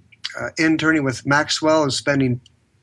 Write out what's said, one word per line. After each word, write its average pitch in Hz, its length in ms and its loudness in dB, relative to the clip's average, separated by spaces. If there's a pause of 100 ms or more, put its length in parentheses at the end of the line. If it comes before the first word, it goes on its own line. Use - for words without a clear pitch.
(400)
uh, 120 180 -8
interning 156 460 2
with 131 220 -4
Maxwell 151 580 2
and 131 100 -2
spending 135 480 -2 (420)